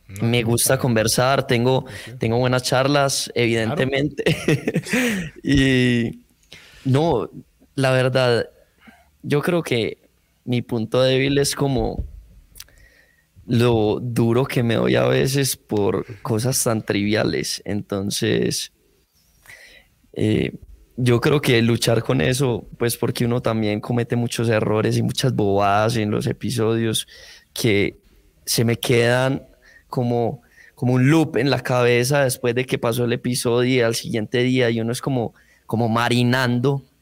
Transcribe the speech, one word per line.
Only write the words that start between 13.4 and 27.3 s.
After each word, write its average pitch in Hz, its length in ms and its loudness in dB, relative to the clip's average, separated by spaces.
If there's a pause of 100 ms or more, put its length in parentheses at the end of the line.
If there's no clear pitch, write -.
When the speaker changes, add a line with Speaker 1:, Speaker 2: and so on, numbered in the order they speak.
Speaker 2:
lo 117 540 2
duro 120 460 0
que 135 160 -2
me 117 120 0
doy 123 220 2
a 123 100 2
veces 135 500 0
por 101 500 -2 (160)
cosas 120 400 -2
tan 110 200 -2
triviales. 101 840 -2
Entonces, 104 1080 -4 (1400)
eh, 107 400 0 (440)
yo 120 240 4
creo 147 200 2
que 117 200 2
luchar 117 420 2
con 131 180 0
eso, 127 460 0 (120)
pues, 120 180 -2
porque 120 280 -2
uno 120 180 0
también 107 380 -2
comete 120 360 -2
muchos 117 320 -2
errores 110 480 0
y 117 60 0
muchas 123 320 -2
bobadas 101 640 2
en 107 140 -2
los 120 160 -2
episodios 113 800 -2 (460)